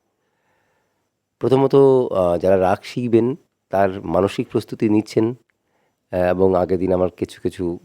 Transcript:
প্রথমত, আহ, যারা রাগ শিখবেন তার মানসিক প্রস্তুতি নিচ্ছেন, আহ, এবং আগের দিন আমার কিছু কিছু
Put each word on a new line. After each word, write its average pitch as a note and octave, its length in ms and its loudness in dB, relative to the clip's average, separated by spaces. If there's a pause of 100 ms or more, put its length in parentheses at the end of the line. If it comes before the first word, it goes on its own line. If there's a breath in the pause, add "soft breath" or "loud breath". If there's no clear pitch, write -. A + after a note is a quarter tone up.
(1400)
প্রথমত, C3 360 2
আহ, B2 640 2
যারা F#2+ 220 2
রাগ F#2 240 0
শিখবেন A#2+ 520 -2 (340)
তার G2 320 0
মানসিক F#2+ 480 -2
প্রস্তুতি - 400 -4
নিচ্ছেন, A2 460 0 (760)
আহ, F2+ 180 0
এবং F#2 260 2
আগের F2+ 240 -2
দিন F#2 140 -2
আমার F2+ 160 0
কিছু - 320 -12
কিছু F2 440 -6